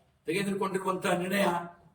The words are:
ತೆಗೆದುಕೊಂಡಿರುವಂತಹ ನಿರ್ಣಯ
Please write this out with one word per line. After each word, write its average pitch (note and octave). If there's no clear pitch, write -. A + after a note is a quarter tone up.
ತೆಗೆದುಕೊಂಡಿರುವಂತಹ F#3+
ನಿರ್ಣಯ F#3